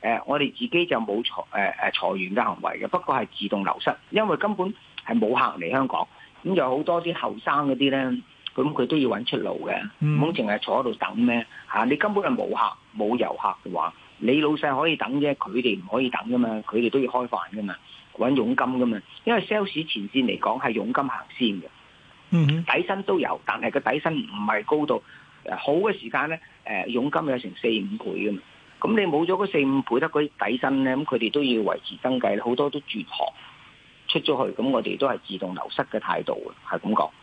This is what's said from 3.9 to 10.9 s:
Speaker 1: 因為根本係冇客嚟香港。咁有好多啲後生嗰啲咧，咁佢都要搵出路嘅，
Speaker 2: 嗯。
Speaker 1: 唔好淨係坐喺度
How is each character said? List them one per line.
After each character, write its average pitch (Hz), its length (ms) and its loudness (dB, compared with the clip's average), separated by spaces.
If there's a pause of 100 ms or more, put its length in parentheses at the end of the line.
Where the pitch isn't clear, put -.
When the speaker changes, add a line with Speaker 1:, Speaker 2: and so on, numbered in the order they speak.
Speaker 1:
因 214 160 2
為 170 100 2
根 214 180 0
本 185 120 0 (400)
係 117 100 2
冇 110 160 4
客 123 260 2
嚟 85 120 -4
香 131 160 2
港。 85 200 -2 (360)
咁 180 100 0
有 131 240 4
好 151 60 0
多 170 180 2
啲 170 160 -4
後 107 260 -4
生 147 280 2
嗰 - 40 -
啲 139 140 4
咧， 135 100 2 (540)
咁 135 200 2
佢 123 120 2
都 151 120 0
要 135 120 4
搵 104 160 -2
出 131 120 -2
路 92 300 -4
嘅， 95 60 -2 (260)
Speaker 2:
嗯。 151 200 4
Speaker 1:
唔 - 20 -
好 147 60 4
淨 147 180 0
係 104 140 0
坐 - 200 2
喺 135 40 0
度 117 100 0